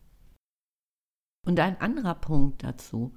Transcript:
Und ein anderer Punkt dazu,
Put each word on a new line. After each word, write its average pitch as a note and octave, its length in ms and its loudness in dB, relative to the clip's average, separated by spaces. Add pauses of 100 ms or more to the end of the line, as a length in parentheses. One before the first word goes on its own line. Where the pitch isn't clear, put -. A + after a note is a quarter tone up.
(1500)
Und F3 140 2
ein F3+ 200 0
anderer A3 360 -4
Punkt C#3 480 4
dazu, A#2+ 540 -10